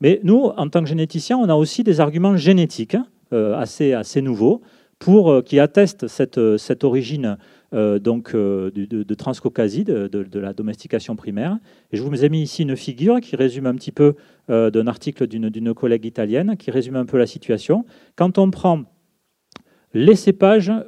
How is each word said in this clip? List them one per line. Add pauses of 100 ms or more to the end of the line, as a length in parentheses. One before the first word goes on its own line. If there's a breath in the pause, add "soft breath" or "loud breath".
mais
nous,
en
tant
que
généticiens,
on
a
aussi
des
arguments
génétiques,
hein, (260)
euh,
assez,
assez
nouveaux, (400 soft breath)
pour,
euh,
qui
attestent
cette,
euh,
cette
origine, (360 soft breath)
euh,
donc,
euh,
du,
de,
de
Transcaucasie,
de,
de,
de
la
domestication
primaire. (320 soft breath)
Et
je
vous
ai
mis
ici
une
figure
qui
résume
un
petit
peu, (340 soft breath)
euh,
d'un
article
d'une,
d'une
collègue
italienne,
qui
résume
un
peu
la
situation. (300 soft breath)
Quand
on
prend (1080)
les
cépages, (160)